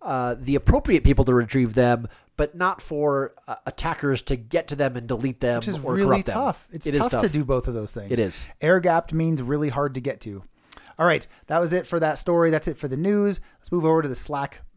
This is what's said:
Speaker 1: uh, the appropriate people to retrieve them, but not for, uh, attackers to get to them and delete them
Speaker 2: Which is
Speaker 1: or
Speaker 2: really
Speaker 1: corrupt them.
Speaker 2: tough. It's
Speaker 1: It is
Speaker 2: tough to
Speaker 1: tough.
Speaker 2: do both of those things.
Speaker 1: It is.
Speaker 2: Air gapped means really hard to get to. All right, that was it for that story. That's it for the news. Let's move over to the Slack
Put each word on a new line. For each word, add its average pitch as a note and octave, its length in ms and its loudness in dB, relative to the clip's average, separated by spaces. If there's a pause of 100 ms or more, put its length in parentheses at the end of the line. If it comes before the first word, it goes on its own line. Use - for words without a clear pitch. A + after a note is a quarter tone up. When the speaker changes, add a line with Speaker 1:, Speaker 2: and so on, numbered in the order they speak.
Speaker 1:
uh, B2+ 360 -2
the C3 140 -4
appropriate F#3+ 500 2
people C3+ 220 6
to B2+ 80 4
retrieve A#2+ 400 2
them, A#2+ 340 2 (300)
but D3+ 180 -2
not F3+ 240 -2
for, D3 540 -2 (140)
uh, B2 80 -8 (100)
attackers C#3+ 560 -2
to C#3 140 -2
get A#2+ 320 -2
to C#3+ 80 -10
them C3+ 200 -2
and A#2 120 -10
delete B2+ 340 -4
them A#2+ 160 2
Speaker 2:
Which A2+ 100 -6
is E3+ 120 -4
Speaker 1:
or C3 160 -4
Speaker 2:
really G3 100 2
Speaker 1:
corrupt - 220 4
them. - 80 -2
Speaker 2:
tough. B3 360 -4
It's D#3+ 140 -10
Speaker 1:
It C#3+ 80 0
is C#3+ 60 4
Speaker 2:
tough A#3+ 100 2
to B3 120 0
Speaker 1:
tough. G3+ 100 2
Speaker 2:
do D3 120 0
both B2+ 240 0
of B2+ 60 -2
those A2 180 -6
things. G2+ 200 -8
Speaker 1:
It A#2 80 2
is. F#2+ 260 -2 (160)
Speaker 2:
Air F3+ 180 4
gapped E3+ 340 0
means D#3+ 280 0
really D3 280 -2
hard C#3 260 -4
to C3 40 -8
get B2+ 220 -6
to. G2 220 -12 (540)
All D#3+ 80 2
right, D3+ 200 2 (220)
that D#3+ 140 0
was E3 100 0
it F3+ 160 0
for E3+ 140 -2
that D#3 160 0
story. E3+ 340 2
That's D#3 160 0
it D#3 100 -4
for C#3+ 120 -6
the C3 80 -4
news. G3+ 420 2 (180)
Let's - 140 -20
move F3 140 0
over D#3+ 160 4
to D3 80 -2
the B2 60 -6
Slack C#3 440 -6 (180)